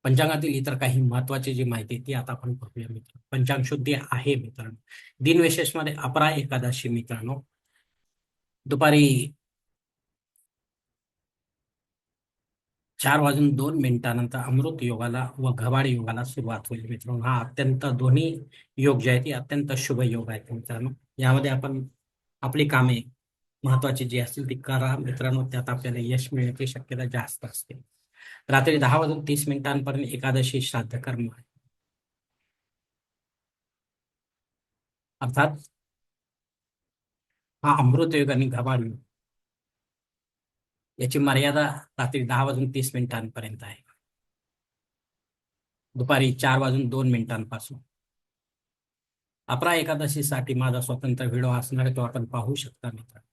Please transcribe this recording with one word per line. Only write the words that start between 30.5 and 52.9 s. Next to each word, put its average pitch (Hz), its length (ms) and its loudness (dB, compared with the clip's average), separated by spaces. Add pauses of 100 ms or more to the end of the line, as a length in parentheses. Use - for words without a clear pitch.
श्राद्ध 123 400 -6
कर्म 120 360 -6
आहे, - 60 -20 (3750)
अर्थात 143 380 0 (2000)
हा 147 140 6
अमृत 151 360 4
योग 139 160 4
आणि 131 160 2
घबाड 123 380 0
योग, 113 120 -10 (2000)
याची 131 220 0
मर्यादा 143 480 4 (300)
रात्री 127 260 -2
दहा 127 200 2
वाजून 135 260 0
तीस 131 240 -4
मिनिटांपर्यंत 113 680 -6
आहे, 104 220 -18 (2000)
दुपारी 131 380 2
चार 131 240 2
वाजून 131 320 2
दोन 131 220 2
मिनिटांपासून. 113 640 -4 (1700)
अपरा 170 280 2
एकादशीसाठी 147 760 -2
माझा 127 280 0
स्वतंत्र 127 440 -2
व्हिडिओ 123 260 0
असणार 127 340 0
आहे, 127 100 0
तो 127 60 -2
आपण 120 240 -4
पाहू 120 300 -4
शकता - 320 -10
मित्रांनो. 113 460 -16